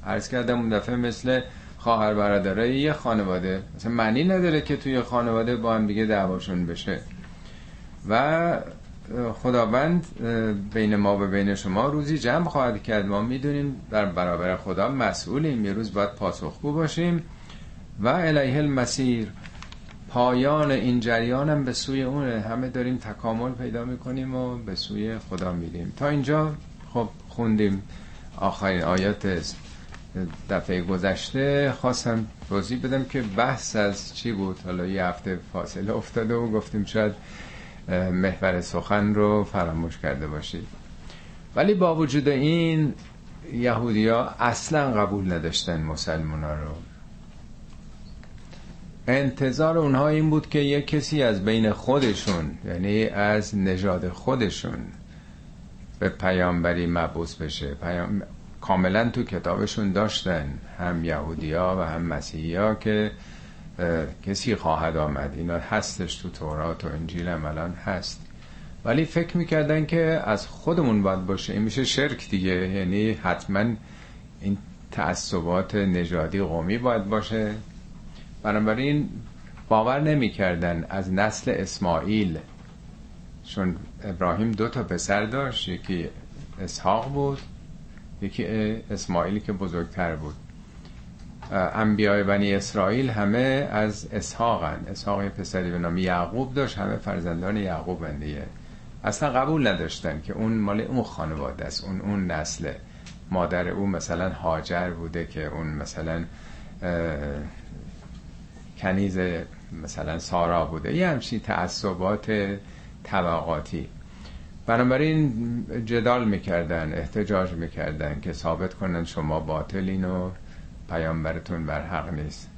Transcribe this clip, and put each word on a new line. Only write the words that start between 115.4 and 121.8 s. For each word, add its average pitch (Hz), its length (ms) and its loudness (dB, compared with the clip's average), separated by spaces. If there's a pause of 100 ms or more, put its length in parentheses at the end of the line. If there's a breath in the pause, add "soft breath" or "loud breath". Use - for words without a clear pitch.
جدال 120 420 4
می‌کردن، 85 640 0
احتجاج 92 580 0
می‌کردن 78 680 -4
که 78 140 -4
ثابت 85 400 -2
کنن 87 320 -2
شما 78 340 -2
باطلین 92 680 -2
و 90 240 -2 (600 loud breath)
پیامبرتون 82 760 -2
بر 73 220 -4